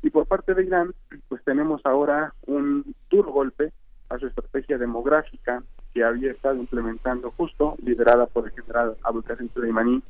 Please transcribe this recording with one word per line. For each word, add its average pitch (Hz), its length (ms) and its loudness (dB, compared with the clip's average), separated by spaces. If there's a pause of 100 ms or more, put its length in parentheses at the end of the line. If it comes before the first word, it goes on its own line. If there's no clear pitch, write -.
Y - 100 2
por 151 160 2
parte 190 280 0
de 190 100 2
Irán, 180 300 0 (340)
pues 127 140 -8
tenemos 147 420 0
ahora 143 480 2 (140)
un 143 480 -2 (160)
duro 180 220 4
golpe 139 400 -2 (360)
a 123 100 -8
su 135 100 -6
estrategia 131 500 -4
demográfica 123 840 0 (300)
que 120 120 2
había 120 260 2
estado 135 260 0
implementando 123 760 -4
justo, 151 500 -2
liderada 120 440 6
por 117 200 -2
el 113 60 -8
general 117 500 -2
Abu 113 200 -2
Qasim 117 300 -8
Soleimani 120 580 0